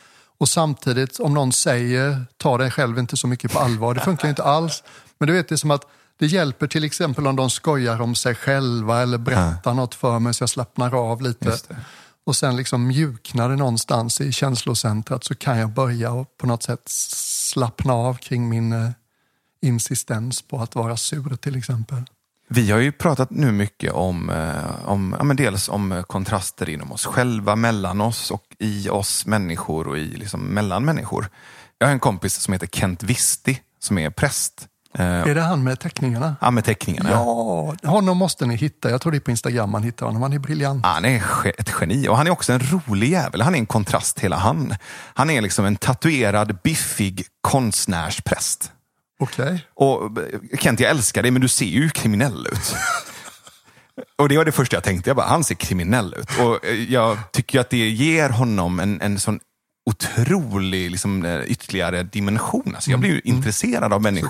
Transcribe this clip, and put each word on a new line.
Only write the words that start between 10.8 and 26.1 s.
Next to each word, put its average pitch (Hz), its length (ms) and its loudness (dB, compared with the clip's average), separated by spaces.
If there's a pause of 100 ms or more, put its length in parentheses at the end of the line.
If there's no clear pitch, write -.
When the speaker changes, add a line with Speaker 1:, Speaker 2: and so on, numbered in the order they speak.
Speaker 1:
av 117 100 -4
lite. 123 240 -4
Speaker 2:
Just 117 240 -2
det. - 60 -14 (500)
Speaker 1:
Och 147 100 0
sen 131 200 2
liksom 123 320 0
mjuknar 127 640 0
det 135 60 0
någonstans 117 680 0
i 139 100 -2
känslocentrat 120 920 -2
så - 120 -6
kan 127 220 0
jag 110 120 0
börja 120 420 0
och 127 260 -6
på 127 100 -4
något 117 160 0
sätt 117 220 -4
slappna - 1080 -2
av 120 240 0
kring 120 320 -2
min, 113 240 0
eh, 113 160 0 (720)
insistens 120 800 -2
på - 200 -8
att 113 140 -6
vara 117 220 -2
sur 139 380 -4
till 135 200 -6
exempel. 123 480 -4 (460)
Speaker 2:
Vi 113 220 4
har 107 80 6
ju 139 120 4
pratat 135 380 0
nu 139 220 2
mycket 101 420 0
om, 87 360 -2
eh, 80 260 -2 (340)
om, 98 280 0
ja, - 60 -2
men 143 140 4
dels 101 320 0
om, 101 220 0
eh, 90 120 -2
kontraster 95 680 -4